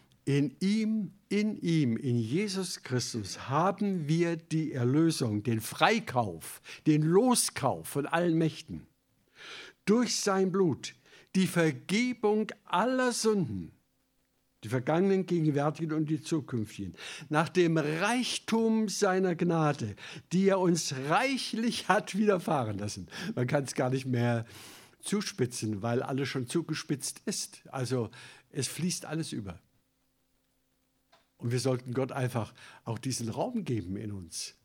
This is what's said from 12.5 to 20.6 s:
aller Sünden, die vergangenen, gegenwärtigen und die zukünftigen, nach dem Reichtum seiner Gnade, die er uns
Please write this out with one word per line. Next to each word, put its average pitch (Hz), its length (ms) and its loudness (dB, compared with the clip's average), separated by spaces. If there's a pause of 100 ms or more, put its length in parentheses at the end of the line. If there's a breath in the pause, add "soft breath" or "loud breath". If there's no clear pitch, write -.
aller 254 480 2
Sünden, 160 640 0 (880)
die 113 60 -10
vergangenen, 170 560 2
gegenwärtigen 156 680 0
und 156 180 -2
die 156 120 -2
zukünftigen, 110 760 -6 (320 loud breath)
nach 156 220 2
dem 170 280 4
Reichtum 220 1080 0
seiner 185 480 2
Gnade, 156 640 2 (340 loud breath)
die 190 160 4
er 190 120 4
uns 170 360 2 (140)